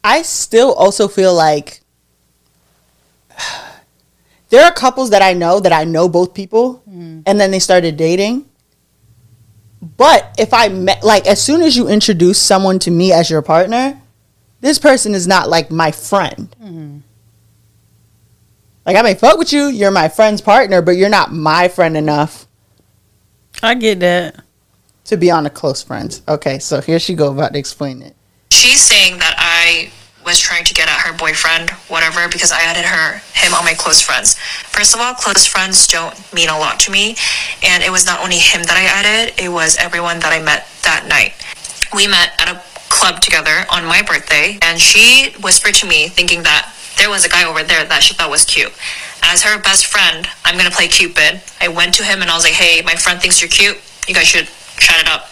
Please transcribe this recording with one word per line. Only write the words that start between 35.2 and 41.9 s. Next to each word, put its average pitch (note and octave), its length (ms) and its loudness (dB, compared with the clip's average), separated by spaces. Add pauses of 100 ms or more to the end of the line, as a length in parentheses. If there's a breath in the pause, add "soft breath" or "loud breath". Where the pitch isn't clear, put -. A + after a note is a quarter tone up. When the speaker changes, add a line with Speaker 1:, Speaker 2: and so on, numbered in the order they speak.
Speaker 3:
friends F#3+ 400 0
don't E3 260 -4 (200)
mean E3 160 0
a D#3 80 -4
lot D#3 240 -4
to - 100 -2
me, G#3 240 -2 (480 loud breath)
and F3 200 0
it F#3 80 -2
was F#3 140 0
not F3 160 -2
only F3+ 160 -4
him - 260 2
that E3+ 140 0
I F#3 80 0
added, G#3 560 -2
it F3+ 80 -6
was D#3+ 280 -2
everyone E3+ 420 -4
that D#3+ 140 -2
I D#3+ 80 -2
met D3 260 -4 (160)
that D#3+ 240 -2
night. C#3+ 260 0 (640 loud breath)